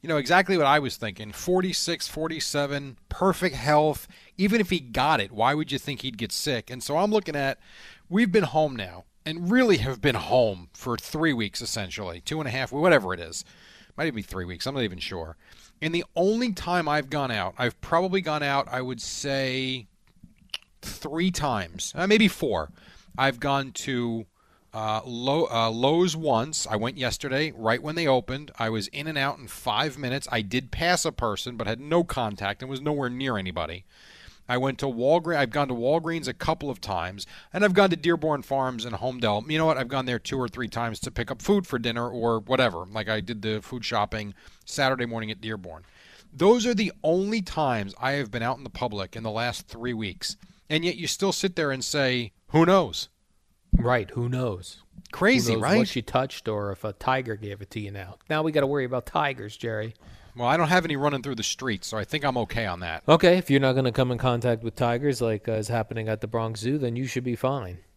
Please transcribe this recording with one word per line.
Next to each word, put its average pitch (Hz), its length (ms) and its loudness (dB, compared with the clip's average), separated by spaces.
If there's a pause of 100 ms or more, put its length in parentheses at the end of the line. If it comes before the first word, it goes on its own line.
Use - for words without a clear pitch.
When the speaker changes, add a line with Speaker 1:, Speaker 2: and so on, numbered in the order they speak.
Speaker 1:
you 185 80 -12
know, 160 80 2
exactly 180 400 4
what 147 100 4
I 143 120 8
was 135 160 -4
thinking. 104 360 -10
Forty-six, 180 760 -2
forty-seven, 143 880 -4 (120)
perfect 180 460 2
health. 151 520 4 (300)
Even 208 240 4
if 202 80 0
he 180 100 2
got 131 400 2
it, 98 120 -4
why 120 220 4
would 151 180 -2
you 139 80 -2
think 139 220 -8
he'd 127 160 -6
get 107 140 -4
sick? - 380 -2
And 127 120 -10
so 147 160 -2
I'm 208 140 4
looking 196 240 0
at, 139 240 0 (500)
we've 202 220 4
been 185 140 6
home 156 300 2
now, 90 280 -10 (220)
and 170 260 -2
really 233 260 8
have 123 240 0
been 135 140 4
home 104 580 2
for 120 240 -4
three 156 360 0
weeks, 110 280 -4
essentially, 92 600 -8
two 156 180 -4
and 147 80 -4
a 117 40 -6
half, 127 200 -4
whatever 139 420 4
it 87 60 -6
is. 82 240 -10 (540)
Might 156 100 -2
even 139 80 -4
be 107 80 -6
three 92 220 -8
weeks. 87 200 -8
I'm 135 80 -4
not 135 100 -2
even 92 140 -4
sure. 82 380 -8 (460)
And 160 120 -2
the 170 120 -2 (100)
only 220 380 2
time 175 340 0
I've 147 240 0
gone 143 180 -2
out, 101 300 -2
I've 123 220 -2
probably 185 400 0
gone 151 200 -2
out, 139 300 0
I 127 100 -2
would 127 200 -6
say, 131 840 -4 (960)
three 165 500 -2
times, 113 640 -2
uh, 170 120 0
maybe 214 200 8
four. 95 440 0 (460)
I've 127 220 2
gone 139 340 0
to, 120 520 -2 (480)
uh, 110 320 -2
Lo-, 131 460 0
uh, 113 180 2
Lowe's 151 460 2
once. 147 520 0
I 110 100 0
went 120 200 -2
yesterday, 135 560 -2
right 113 300 0
when 151 120 -6
they 165 120 0
opened. 135 500 0
I 113 120 0
was 110 180 -2
in 147 200 -8
and 156 100 -4
out 139 200 0
in 117 100 -16
five 127 500 -2
minutes. 135 340 -4
I 117 100 0
did 120 300 -2
pass 170 340 2
a 156 60 0
person, 117 460 -4
but 107 100 -4
had 113 140 -4
no 165 240 4
contact 104 560 -4
and 131 80 -10
was 135 120 -6
nowhere 143 280 -2
near 123 280 -2
anybody. 87 460 -6 (640)
I 123 100 0
went 131 220 -2
to 139 80 -2
Walgre-, 156 480 2
I've 135 160 2
gone 143 160 0
to 127 80 -4
Walgreens 156 520 0
a 127 60 -4
couple 156 380 -2
of 117 100 -8
times, 92 460 -6 (260)
and 190 100 2
I've 190 120 4
gone 196 160 6
to 165 40 2
Dearborn 156 460 2
Farms 127 420 -2
and 117 120 -6
Home 123 240 -4
Dell. 107 280 2
You 156 120 0
know 160 80 4
what? 156 100 4
I've 127 120 -2
gone 135 180 -2
there 123 100 0
two 135 220 -4
or 123 80 -2
three 117 220 -6
times 117 320 -4
to 131 100 -8
pick 117 180 -4
up 135 120 -6
food 196 260 2
for 135 100 -2
dinner 120 320 -2
or 113 300 0
whatever. 104 500 2
Like, 107 200 -6
I 110 120 0
did 104 220 -8
the 107 180 -2
food 117 240 -10
shopping 104 480 -2 (320)
Saturday 131 400 0
morning 113 240 -6
at 104 120 -8
Dearborn. 90 420 -8 (500)
Those 208 320 6
are 247 80 2
the 196 180 0 (120)
only 196 400 0
times 120 580 -2
I 135 120 0
have 135 180 -4
been 117 120 -4
out 120 140 -2
in 139 60 -16
the 123 80 -10
public 104 440 -6
in 113 80 -10
the 113 80 -4
last 113 360 -4
three 120 260 -6
weeks. 107 420 -6 (320)
And 160 180 0
yet 175 100 -2
you 165 120 -8
still - 240 0
sit 185 240 -2
there 151 160 0
and 131 120 -4
say, 127 480 0 (180)
"Who 156 160 6
knows?" 175 440 2 (640)
Speaker 2:
Right, 120 360 4
who 120 180 -4
knows? 123 540 -4 (280)
Speaker 1:
Crazy, 180 420 4
Speaker 2:
Who 113 80 2
knows - 20 0
Speaker 1:
right? 170 160 4
Speaker 2:
what 214 160 0
you 120 80 -2
touched - 440 -2
or 104 240 -2
if - 120 -8
a 107 100 -4
tiger 127 420 0
gave 101 260 -10
it 98 100 -16
to 117 80 -6
you 101 120 -8
now. 95 260 -12 (120)
Now 156 140 0
we 160 80 0
gotta 143 160 4
worry 139 180 0
about 123 220 -4
tigers, 131 500 -2
Jerry. 110 380 -6 (400)
Speaker 1:
Well, 120 120 0
I 143 100 4
don't 170 120 2
have 175 160 4
any 151 100 -2
running 139 280 0
through 135 120 -6
the 113 80 -6
streets, 113 440 -4
so 110 100 -6
I 104 60 -2
think 147 200 -4
I'm 131 140 0
okay 113 300 -2
on 90 140 -6
that. 82 280 -6
Speaker 2:
Okay, 170 300 8
if 180 100 -8
you're 139 100 6
not 135 140 4
gonna 127 180 2
come 127 200 2
in 120 80 -2
contact 120 420 2
with 113 140 -6
tigers 123 480 0
like, 113 260 -2
uh, 110 40 0
is 107 160 -4
happening 113 380 -2
at 110 140 -2
the 107 60 -8
Bronx 113 320 -4
Zoo, 123 180 -2
then 123 180 -2
you 131 120 -4
should 123 160 -4
be 123 120 -2
fine. 110 440 -4 (180)